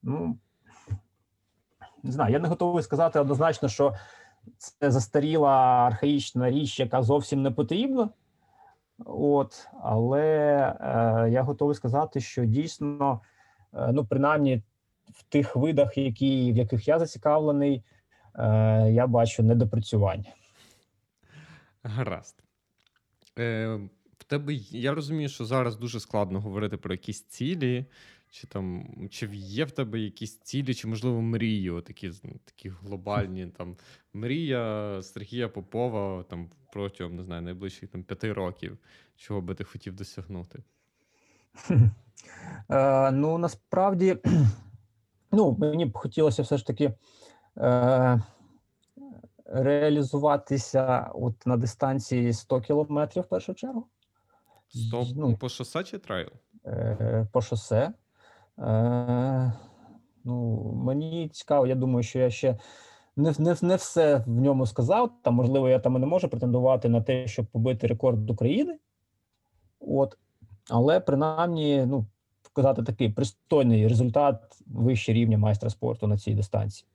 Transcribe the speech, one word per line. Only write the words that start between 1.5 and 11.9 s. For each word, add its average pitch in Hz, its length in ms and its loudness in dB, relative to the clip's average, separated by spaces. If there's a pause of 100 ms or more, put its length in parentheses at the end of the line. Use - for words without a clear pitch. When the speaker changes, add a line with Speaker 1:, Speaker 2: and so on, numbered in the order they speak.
Speaker 1:
не 135 80 -8
знаю, 123 220 2
я 147 60 4
не 170 80 -2
готовий 175 360 0
сказати 160 360 2
однозначно, 143 500 2
що 139 260 2 (600)
це - 340 -2
застаріла 143 600 2 (360)
архаїчна 123 640 0
річ, 139 300 -2
яка 131 240 0
зовсім 139 380 0
не 135 100 0
потрібна. 233 580 -2 (960)
От, 143 640 0 (160)
але, 117 380 2 (580)
е, 117 520 2
я 127 120 2
готовий 143 320 0
сказати, 139 440 -2